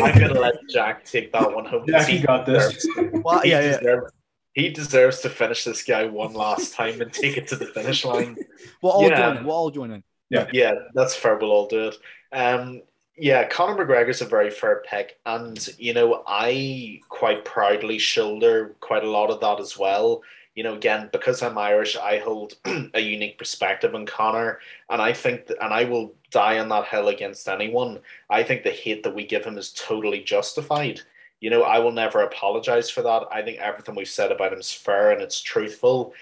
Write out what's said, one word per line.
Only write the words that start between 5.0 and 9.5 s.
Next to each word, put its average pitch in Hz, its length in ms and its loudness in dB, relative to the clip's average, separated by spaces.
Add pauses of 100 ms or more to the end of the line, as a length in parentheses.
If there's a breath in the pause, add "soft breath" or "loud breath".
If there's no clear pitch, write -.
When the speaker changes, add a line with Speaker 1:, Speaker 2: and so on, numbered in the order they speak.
Speaker 1:
to 131 80 -4
finish 117 340 -2
this 113 200 -6
guy 113 220 2
one 110 280 -6
last 107 400 -2
time 117 280 -4
and 113 100 -6
take 143 260 -2
it 117 120 -6
to 131 60 -4
the - 120 -8
finish - 380 -4
line. 120 360 -2
Speaker 3:
<laughs> - 400 -18
We'll 185 120 4
all - 160 8
Speaker 1:
Yeah. 160 60 6 (140)
Speaker 3:
join 131 80 -2
in. 120 80 -8
We'll 156 100 -2